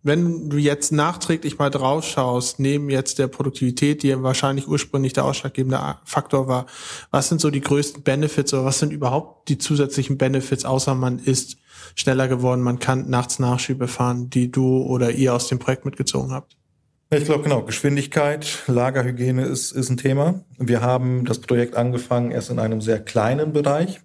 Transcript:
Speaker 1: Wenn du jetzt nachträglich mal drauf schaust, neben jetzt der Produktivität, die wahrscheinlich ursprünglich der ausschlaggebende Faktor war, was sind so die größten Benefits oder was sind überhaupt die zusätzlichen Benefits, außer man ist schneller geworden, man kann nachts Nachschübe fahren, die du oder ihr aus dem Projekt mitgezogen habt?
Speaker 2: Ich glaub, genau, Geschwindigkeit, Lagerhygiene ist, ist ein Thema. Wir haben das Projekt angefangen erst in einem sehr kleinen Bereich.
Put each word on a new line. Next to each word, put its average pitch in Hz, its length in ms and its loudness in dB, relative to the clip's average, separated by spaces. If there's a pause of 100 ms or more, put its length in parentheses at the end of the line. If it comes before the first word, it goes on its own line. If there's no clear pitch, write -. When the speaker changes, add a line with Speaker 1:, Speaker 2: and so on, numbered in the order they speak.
Speaker 1:
Wenn 160 480 0
du 143 80 -2
jetzt 147 360 2
nachträglich 160 640 0
mal 143 100 2
drauf 139 360 0
schaust, 123 540 -2
neben 143 300 0
jetzt 135 300 -2
der 131 80 2
Produktivität, 139 760 0
die 131 220 2
wahrscheinlich 135 420 0
ursprünglich 135 460 0
der 135 140 0
ausschlaggebende 135 800 -2
Faktor 135 420 0
war, 123 200 -2 (440)
was 135 160 2
sind 160 140 0
so 151 80 4
die 143 100 0
größten 143 440 0
Benefits 143 500 0
oder 131 100 0
was 131 160 0
sind 151 140 0
überhaupt 143 560 -4
die 143 80 2
zusätzlichen 143 600 0
Benefits, 135 460 0
außer 131 320 0
man 127 240 -2
ist - 380 -2 (380)
schneller 131 340 2
geworden, 127 320 2
man 123 180 0
kann 131 300 0
nachts 123 300 0
Nachschübe 123 500 0
fahren, 123 400 -2
die 123 200 2
du 131 340 2
oder 123 280 2
ihr 131 220 2
aus 120 160 0
dem 127 100 0
Projekt - 240 -2
mitgezogen 131 480 -4
habt? - 240 -10 (560)
Speaker 2:
Ich 147 140 2
glaub, 147 180 2
genau, 131 200 2
Geschwindigkeit, 143 1040 0
Lagerhygiene 127 760 2
ist, 127 300 -4
ist 131 160 -2
ein 127 80 0
Thema. 143 480 2 (140)
Wir 117 220 2
haben 127 440 2
das 117 140 -2
Projekt 120 360 0
angefangen 120 560 0
erst 120 200 -4
in 120 80 -2
einem 110 200 0
sehr 107 200 0
kleinen 131 520 0
Bereich. 151 540 0